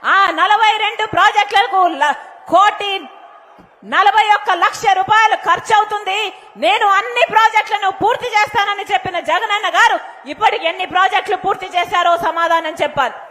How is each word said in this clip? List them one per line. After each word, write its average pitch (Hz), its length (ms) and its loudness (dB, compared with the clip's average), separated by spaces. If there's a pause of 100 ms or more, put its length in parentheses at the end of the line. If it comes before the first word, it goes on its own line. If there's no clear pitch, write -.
ఆ 381 260 2
నలభై 415 460 2
రెండు 427 300 -4
ప్రాజెక్టులకు 403 800 2
ల-, 294 280 0 (340)
కోటి 392 600 0 (760)
నలభై 403 460 2
ఒక్క 415 200 2
లక్ష 370 320 0 (100)
రూపాయలు 427 420 4
ఖర్చు 359 420 0
అవుతుంది, 415 560 -2 (240)
నేను 392 300 0
అన్ని 453 440 0
ప్రాజెక్టులను 427 600 2
పూర్తి 440 360 -2
చేస్తానని 415 680 -2
చెప్పిన 359 280 -4
జగనన్న 392 480 -2
గారు 381 320 2 (260)
ఇప్పటికి 311 400 -2
ఎన్ని 370 200 -4
ప్రాజెక్టులు 381 500 0
పూర్తి 381 300 -4 (100)
చేశారో 349 400 2
సమాధానం 330 680 -2
చెప్పాలి. 294 320 -2 (160)